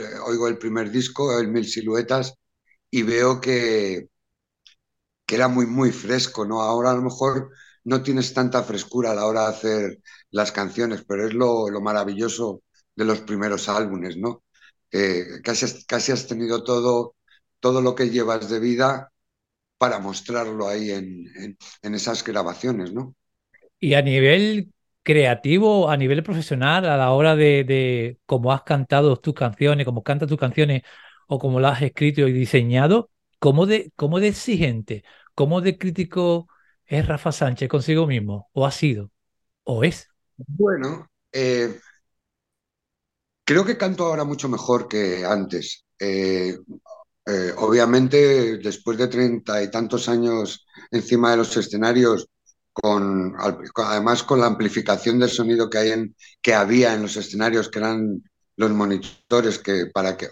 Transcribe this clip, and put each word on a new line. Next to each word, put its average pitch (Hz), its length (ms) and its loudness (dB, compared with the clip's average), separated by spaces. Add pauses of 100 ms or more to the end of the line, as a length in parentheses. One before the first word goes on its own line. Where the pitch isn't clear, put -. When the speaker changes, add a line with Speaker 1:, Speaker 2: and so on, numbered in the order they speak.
(260)
Speaker 1:
oigo 117 220 -2
el 117 100 -4
primer 110 320 -4
disco, 127 500 -2
el 110 80 -2
Mil 113 180 -2
Siluetas, 117 680 -4 (560)
y 123 140 0
veo 123 380 2
que, 110 680 -2 (1160)
que - 100 -6
era 127 120 4
muy, 123 180 2
muy 123 260 0
fresco, 113 540 -4
¿no? 110 160 -4
Ahora 117 280 0
a 127 40 2
lo 123 80 -2
mejor 131 480 -4 (340)
no 131 180 0
tienes 131 320 -2
tanta 123 280 0
frescura 113 500 -4
a - 20 -2
la 104 120 -2
hora 110 160 0
de 110 60 0
hacer 107 500 -4 (320)
las 104 220 -2
canciones, 104 540 -4
pero 101 200 -4
es 110 80 -4
lo, 117 360 0
lo 101 100 -6
maravilloso 104 800 -4 (340)
de 107 80 -2
los 110 160 0
primeros 104 480 -4
álbumes, 95 480 -4
¿no? 117 260 -8 (500)
Eh, 92 320 0 (200)
casi 117 220 -2
has, - 200 -10
casi 123 260 -2
has - 140 -4
tenido 117 380 -4
todo, 120 500 0 (460)
todo 127 200 2
lo 123 140 2
que 123 160 0
llevas 113 400 -2
de 110 100 -2
vida 127 520 0 (640)
para 120 200 0
mostrarlo 107 720 -6
ahí 107 220 -4
en, 92 360 -8 (100)
en, 98 220 -16 (240)
en 107 120 -6
esas 113 300 -6
grabaciones, 98 680 -4
¿no? 131 220 -10 (640)
Speaker 2:
Y 143 160 0
a 143 80 6
nivel 160 680 4 (300)
creativo, 156 880 4
a 147 60 2
nivel 139 260 2
profesional, 160 640 0
a 147 100 2
la 131 160 4
hora 156 240 6
de, 147 280 6
de 127 640 0
cómo 127 260 2
has 135 100 -2
cantado 139 540 2
tus - 180 -4
canciones, 139 520 0
cómo 120 160 -4
cantas 143 260 -2
tus 147 100 0
canciones 139 440 0 (440)
o 139 120 -2
cómo 127 220 0
las 135 180 4
has 139 40 -2
escrito 147 460 2
y 131 40 2
diseñado, 127 800 4 (280)
¿cómo 151 280 6
de, 214 300 0
cómo 160 240 0
de 208 80 4
exigente, 135 760 -2 (300)
cómo 151 280 0
de 190 160 0
crítico 175 680 -2 (420)
es 151 180 0
Rafa 156 240 -2
Sánchez 131 380 -2
consigo 156 360 2
mismo, 104 460 -4
o 135 140 0
ha 135 60 0
sido, 107 400 -2 (520)
o 120 200 -2
es? 165 240 -2 (280)
Speaker 1:
Bueno, 160 680 -2 (260)
eh, 123 480 -2 (1600)
creo 180 220 4
que 233 120 -2
canto 180 280 -2
ahora 151 180 -2
mucho 143 260 -6
mejor 120 380 -2
que 92 360 -2
antes. 92 640 -4 (120)
Eh, 95 580 -2 (680)
eh, 92 320 -2
obviamente, 123 1000 4
después 104 400 -4
de 123 100 2
treinta 117 560 0
y 101 80 -6
tantos 117 380 -4
años 117 560 -2 (260)
encima 120 400 2
de 117 60 4
los 113 200 0
escenarios, 113 680 2 (460)
con, 98 640 0
al-, 98 340 -4
con, 110 140 -2
además 107 380 0
con 131 160 4
la 120 80 4
amplificación 107 720 0
del 123 100 4
sonido 117 400 0
que 110 80 -2
hay 110 140 2
en, 113 240 -4 (260)
que 117 120 4
había 113 400 4
en 107 100 -2
los 101 140 -6
escenarios, 107 520 -2
que 104 100 -6
eran 110 440 -2 (320)
los 107 160 2
monitores, 104 880 0
que 92 280 -2
para 95 300 -2
que, - 140 -10